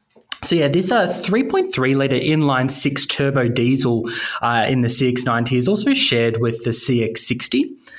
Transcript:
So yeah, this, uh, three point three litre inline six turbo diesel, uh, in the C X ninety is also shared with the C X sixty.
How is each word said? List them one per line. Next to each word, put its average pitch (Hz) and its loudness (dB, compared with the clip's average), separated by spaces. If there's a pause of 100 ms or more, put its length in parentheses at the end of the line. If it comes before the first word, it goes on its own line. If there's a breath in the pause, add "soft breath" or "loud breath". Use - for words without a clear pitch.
(460)
So - 2
yeah, 156 2
this, 175 0
uh, 214 2
three 220 -2
point 381 -2
three 131 0
litre 135 0
inline 143 2
six - 0
turbo 139 0
diesel, 120 0 (360 loud breath)
uh, 117 0
in 131 2
the 117 2
C 127 2
X 123 -2
ninety 117 0
is 123 0
also 208 0
shared 117 0
with 117 -2
the 120 -2
C 120 0
X 110 0
sixty. - -2 (240 loud breath)